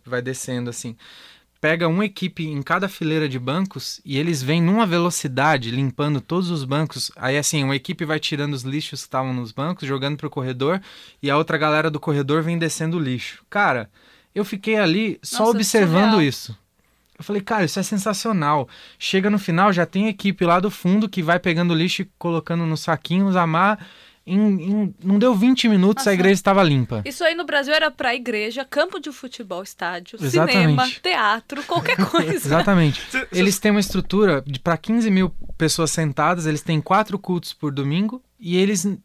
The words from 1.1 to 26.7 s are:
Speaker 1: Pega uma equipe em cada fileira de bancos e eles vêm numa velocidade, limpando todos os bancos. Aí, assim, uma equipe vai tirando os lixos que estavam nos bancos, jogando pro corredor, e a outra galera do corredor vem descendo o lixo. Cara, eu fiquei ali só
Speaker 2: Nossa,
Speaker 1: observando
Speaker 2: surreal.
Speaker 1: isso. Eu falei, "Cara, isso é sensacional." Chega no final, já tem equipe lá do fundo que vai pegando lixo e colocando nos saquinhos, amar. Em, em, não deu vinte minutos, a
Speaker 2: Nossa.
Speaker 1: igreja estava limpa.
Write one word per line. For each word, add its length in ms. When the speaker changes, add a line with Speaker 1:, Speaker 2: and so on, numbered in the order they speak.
Speaker 1:
Pega 260
uma 200
equipe 400
em 160
cada 260
fileira 400
de 100
bancos 640
e 140
eles 260
vêm 200
numa 240
velocidade, 840
limpando 480
todos 320
os 140
bancos. 520
Aí, 200
assim, 260
uma 140
equipe 300
vai 120
tirando 360
os 80
lixos 400
que 60
estavam 260
nos 180
bancos, 340
jogando 300
pro 140
corredor, 500
e 80
a 60
outra 220
galera 320
do 100
corredor 420
vem 160
descendo 380
o 40
lixo. 500
Cara, 400
eu 80
fiquei 360
ali 440
só 180
Speaker 2:
Nossa, 100
Speaker 1:
observando 640
Speaker 2:
surreal. 100
Speaker 1:
isso. 360
Eu 60
falei, 180
"Cara, 240
isso 120
é 40
sensacional." 840
Chega 300
no 100
final, 320
já 140
tem 240
equipe 380
lá 140
do 100
fundo 400
que 120
vai 160
pegando 360
lixo 260
e 180
colocando 460
nos 160
saquinhos, 560
amar. 500
Em, 120
em, 640
não 160
deu 160
vinte 320
minutos, 400
a 40
Speaker 2:
Nossa. 40
Speaker 1:
igreja 200
estava 280
limpa. 420